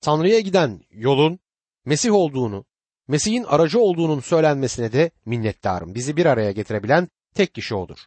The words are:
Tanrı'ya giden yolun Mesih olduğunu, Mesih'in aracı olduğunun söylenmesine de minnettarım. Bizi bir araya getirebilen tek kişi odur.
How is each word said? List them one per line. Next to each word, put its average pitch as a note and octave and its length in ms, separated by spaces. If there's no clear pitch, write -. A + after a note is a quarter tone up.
Tanrı'ya E3 380
giden F3+ 420
yolun C#3 480
Mesih D#3 280
olduğunu, C3 520
Mesih'in G#3+ 360
aracı E3 360
olduğunun E3+ 400
söylenmesine C3+ 720
de D#3 200
minnettarım. G2 680
Bizi C3+ 220
bir F3 80
araya A2+ 260
getirebilen A2 560
tek F#3+ 200
kişi - 220
odur. F2+ 320